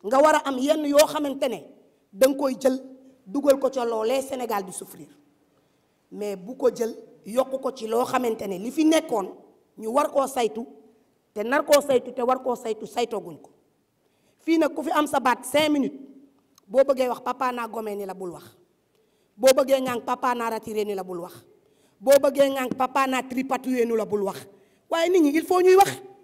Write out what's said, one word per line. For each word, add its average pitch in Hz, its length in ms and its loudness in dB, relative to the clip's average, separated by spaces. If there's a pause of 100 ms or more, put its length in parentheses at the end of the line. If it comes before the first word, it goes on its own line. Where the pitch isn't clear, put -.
Nga 240 180 2
war 311 140 6
a 294 120 0
am 269 100 -4
yenn 302 280 0
yoo 285 200 6
xamante 294 420 -4
ne 196 120 -6 (520)
danga 262 260 2
koy 269 220 -2
jël 262 180 0 (480)
dugal 269 320 2
ko 262 120 -2
ca 254 140 -4
loolee 226 380 -2
Sénégal 233 420 -6
di 185 80 -14
souffrir. 170 360 -18 (1040)
Mais 202 240 -8
bu 185 200 -14
ko 262 180 2
jël 226 200 -6 (320)
yokk 262 340 -2
ko 262 140 -6
ci 220 140 -12
loo 233 160 0
xamante 247 420 -2
ne 190 120 -6
li 220 120 -8
fi 311 140 0
nekkoon 311 420 2 (520)
ñu 220 120 -8
war 285 220 0
koo 269 140 0
saytu 233 380 -4 (680)
te 208 80 -6
nar 277 240 0
koo 294 160 6
saytu, 254 300 0
te 247 100 -6
war 247 200 0
koo 247 140 -2
saytu, 220 300 -8
saytooguñ 202 560 -6
ko. - 80 -20 (920)
Fii 320 140 2
nag, 285 160 2
ku 302 80 -6
fi 285 80 -4
am 302 160 2
sa 277 140 0
baat 247 240 0
cinq 302 260 2
minutes, 285 280 0 (680)
boo 254 160 4
bëggee 254 240 0
wax, 240 120 -6
papa 247 320 -4
naa 240 160 -8
gome 220 280 -8
ni 202 100 -8
la, 190 80 -10
bul 185 160 -10
wax. 143 140 -16 (920)
Boo 254 200 6
bëggee 269 240 2
ŋaang, 247 240 -4
papa 247 300 -2
naa 233 160 -4
retiré 220 340 -4
ni 208 100 -4
la, 190 80 -6
bul 185 180 -10
wax. 175 140 -14 (680)
Boo 262 220 6
bëggee 277 280 2
ŋaang, 262 260 -4
papa 254 300 0
naa 254 160 -2
tripatouillé 254 640 -2
ni 226 120 -2
la, 214 100 0
bul 202 160 -2
wax. 190 240 -6 (440)
Waaye 330 200 2
nit 370 120 6
ñi, 285 120 4
il 320 100 2
faut 370 160 2
ñuy 370 140 8
wax. 381 160 8 (340)